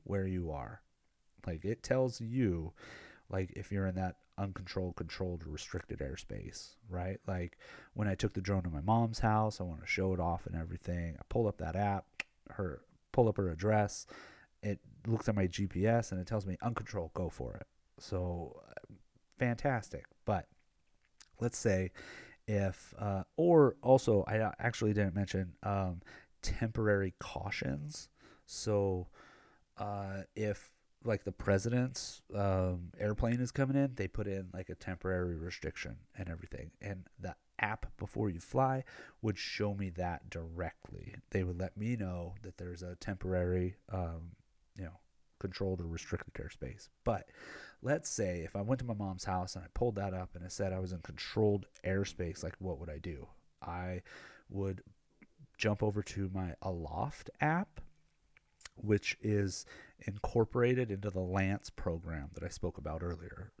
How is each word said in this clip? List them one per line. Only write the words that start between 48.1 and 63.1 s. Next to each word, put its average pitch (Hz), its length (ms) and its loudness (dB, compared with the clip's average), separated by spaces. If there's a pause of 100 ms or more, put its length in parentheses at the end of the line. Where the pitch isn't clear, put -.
if 85 100 -6
I 101 80 -2
went 123 180 2
to 123 40 -6
my 117 100 -2
mom's 95 300 -4
house 92 320 0
and 87 80 -8
I - 100 -14
pulled 123 220 2
that 98 180 0
up 92 220 -6
and 87 80 -8
it 92 80 -10
said 98 200 0
I 92 60 -2
was 92 140 -2
in 87 80 -4
controlled 101 640 2 (180)
airspace, 95 600 -2
like, 90 140 -4
what 90 200 -4
would 80 120 -8
I 73 80 -8
do? 78 280 -8 (340)
I 90 420 -4 (460)
would 95 340 -4 (760)
jump 104 240 2
over 104 200 4
to 98 300 -2
my 92 300 -2
Aloft 139 680 -4 (100)
app, 160 400 2 (960)
which 104 440 2
is 104 460 2 (400)
incorporated 120 840 2
into 101 200 -2
the 92 100 0
Lance 95 500 2
program 82 640 -4
that - 80 -12
I 90 60 -4
spoke - 300 -4
about 78 240 -6
earlier. 87 580 -8